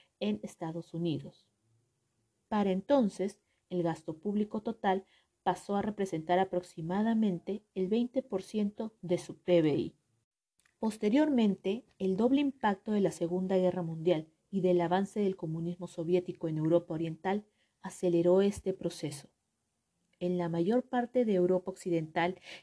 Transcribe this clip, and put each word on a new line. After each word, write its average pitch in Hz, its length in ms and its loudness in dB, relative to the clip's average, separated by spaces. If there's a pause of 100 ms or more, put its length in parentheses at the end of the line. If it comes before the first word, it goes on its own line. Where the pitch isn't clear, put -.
(220)
en 208 200 -2
Estados 165 520 -10
Unidos. 160 520 -6 (1000)
Para 202 240 0
entonces, 202 720 0 (280)
el 180 140 -2
gasto 160 360 -4
público 208 420 -4
total 196 420 -2 (380)
pasó 196 340 -2
a 202 60 0
representar 190 580 -2
aproximadamente 190 1300 -2 (100)
el 185 140 -2
veinte 247 340 -2
por 185 180 -6
ciento 214 600 -4
de 175 160 0
su - 220 -10
P 175 220 4
B 156 140 4
I. - 200 -2 (840)
Posteriormente, 220 1040 2 (140)
el 190 180 0
doble 247 240 4
impacto 220 540 -2
de 208 80 2
la 175 100 2
Segunda 185 460 -2
Guerra 180 260 2
Mundial 160 460 -2 (200)
y 196 120 -2
del 180 180 4
avance 185 400 0
del 190 160 0
comunismo 170 520 -6
soviético 175 600 -2
en 156 100 -2
Europa 170 360 2
Oriental 165 500 -4 (380)
aceleró 180 600 2
este 202 320 0
proceso. - 540 -8 (920)
En 180 180 -2
la 175 100 -2
mayor 170 360 2
parte 247 420 0
de 214 80 2
Europa 185 380 2
Occidental, 170 680 -2 (240)